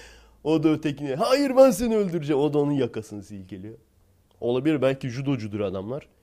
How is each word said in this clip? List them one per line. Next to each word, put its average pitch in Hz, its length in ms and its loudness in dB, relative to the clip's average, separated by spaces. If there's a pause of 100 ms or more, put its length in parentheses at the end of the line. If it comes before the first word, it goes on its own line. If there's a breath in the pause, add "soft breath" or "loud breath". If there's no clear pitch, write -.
(440 loud breath)
O 156 200 2
da 156 60 4
ötekine, 147 460 -2
"Hayır, 254 420 2
ben 262 140 10
seni 220 260 -2
öldüreceğim." 156 440 0
O 147 120 0
da 147 60 2
onun 147 120 0
yakasını 113 520 -4
silkeliyor. 98 540 -16 (640)
Olabilir, 127 400 0
belki 135 280 0
judocudur 113 500 -4
adamlar. 101 500 -6 (120)